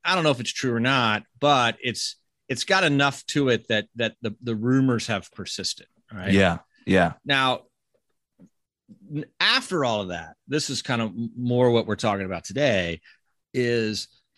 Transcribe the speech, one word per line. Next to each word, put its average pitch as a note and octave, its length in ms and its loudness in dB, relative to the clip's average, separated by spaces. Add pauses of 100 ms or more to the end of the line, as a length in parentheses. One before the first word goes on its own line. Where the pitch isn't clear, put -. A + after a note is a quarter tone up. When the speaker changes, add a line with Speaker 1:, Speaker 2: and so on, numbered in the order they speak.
Speaker 1:
"I F3 100 0
don't F3 100 2
know D3+ 60 4
if B2+ 100 0
it's A2+ 120 -6
true B2+ 200 -4
or A#2 80 0
not, A#2 440 2 (160)
but B2+ 420 2
it's, - 340 -6 (320)
it's C3 160 -4
got F#3+ 200 2
enough C#3+ 420 2
to C#3+ 220 0
it A#2 200 0
that, G#2+ 180 -2 (100)
that A2+ 260 -2
the, G#2+ 200 -6
the A#2+ 120 -4
rumors B2 540 0
have G2+ 240 -4
persisted." - 560 -10 (240)
Right? G2 200 -4
Speaker 2:
Yeah. F#2 260 4 (280)
Yeah. F2+ 280 2 (100)
Speaker 1:
Now, C3+ 380 0 (1500)
n-, D3 120 -6 (160)
after G3 440 0
all A2 180 0
of F#2 60 -6
that, E2 280 -10 (120)
this D3 220 -2
is C3 120 -6
kind A#2+ 200 -2
of A2 60 -2
m-, A2+ 280 -8
more B2 340 4
what A#2 160 4
we're G#2 100 -2
talking G2+ 300 -2
about F2+ 180 -6
today, G2 560 0 (520)
is A#2 560 -2 (300)